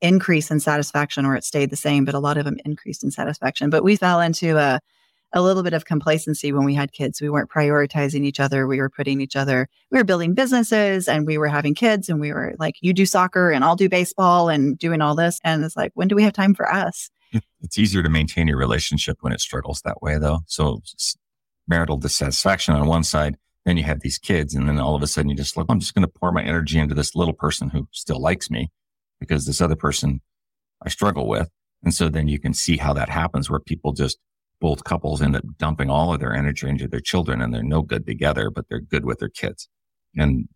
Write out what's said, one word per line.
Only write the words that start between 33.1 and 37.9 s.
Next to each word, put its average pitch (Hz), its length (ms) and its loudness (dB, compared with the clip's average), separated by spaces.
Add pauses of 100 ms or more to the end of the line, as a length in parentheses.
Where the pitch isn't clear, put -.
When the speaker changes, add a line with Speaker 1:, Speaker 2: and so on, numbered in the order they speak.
Speaker 2:
where 71 100 -2
people 78 340 -6
just, 69 260 -4 (420)
both 78 240 -2
couples 76 360 -2
end 71 140 2
up - 80 -4 (140)
dumping 76 320 -2
all 80 240 2
of 71 80 -2
their 60 120 -4
energy 69 360 -4
into 67 180 -4
their 60 140 -6
children 65 400 -2
and 58 120 -2
they're 57 100 -4
no 76 180 0
good 53 240 -4